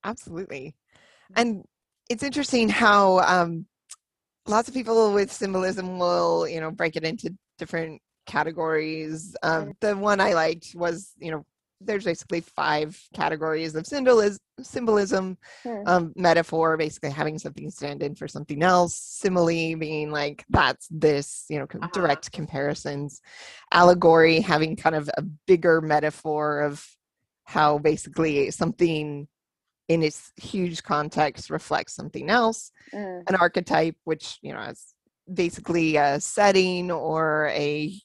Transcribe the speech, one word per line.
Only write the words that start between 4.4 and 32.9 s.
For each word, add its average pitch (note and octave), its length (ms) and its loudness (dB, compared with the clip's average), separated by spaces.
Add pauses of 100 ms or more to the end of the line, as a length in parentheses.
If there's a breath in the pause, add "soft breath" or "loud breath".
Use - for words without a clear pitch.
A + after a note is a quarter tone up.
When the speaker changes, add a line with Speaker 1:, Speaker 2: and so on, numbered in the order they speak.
Speaker 1:
lots G#3+ 200 2
of B3 60 -16
people A3+ 380 2
with G3+ 200 2
symbolism F#3 680 -4
will, F3 500 0
you E3 120 -6
know, D#3+ 120 -6
break E3 240 -4
it D#3+ 80 -8
into E3 300 -6 (240)
different D#3+ 420 -8 (260)
categories. D#3 1160 -4
Um, D#3+ 200 0
Speaker 2:
Mm-hmm. D3 80 -10 (120)
Speaker 1:
the G#3 140 0
one G3+ 240 2
I G#3 120 2
liked E3 420 -2
was, E3+ 440 -6
you E3 120 -10
know, D3+ 140 -8 (380)
there's G3+ 220 -4
basically E3+ 380 -4
five D3+ 580 -4 (140)
categories D#3+ 600 -4
of D#3+ 120 -6
symbolis-, A#3+ 520 4 (240)
symbolism, G3 760 0 (240 loud breath)
Speaker 2:
Hmm. A3+ 240 -10
Speaker 1:
um, F3 280 2
metaphor, E3 640 2
basically D#3 340 -4
having D3+ 280 -4
something D3 320 -12
stand C#3+ 320 -10
in D3 120 -6
for - 140 -12
something D3 340 -6
else, F3+ 340 4
simile E3+ 800 -2
being D3+ 340 -6
like, D3 400 -6
"That's C3+ 400 2
this," D3+ 580 0
you D3+ 100 -6
know, C3+ 80 -6
com-, - 180 -12
Speaker 2:
Uh-huh. F3 100 -8
Speaker 1:
direct E3 380 -2
comparisons, C#3+ 920 -6 (500 loud breath)
allegory E3 680 8
having D#3 360 0
kind D#3+ 180 2
of D3+ 220 -2
a D#3 60 -4
bigger E3 580 4
metaphor D3+ 800 0
of D3 240 -4 (600)
how D3+ 340 2
basically D3+ 720 0
something D3+ 760 -2 (640)
in E3 140 2
its - 340 -4
huge F3 460 -6
context D3+ 680 -2
reflects - 460 -6
something C#3+ 340 -12
else, A3+ 440 0 (200 loud breath)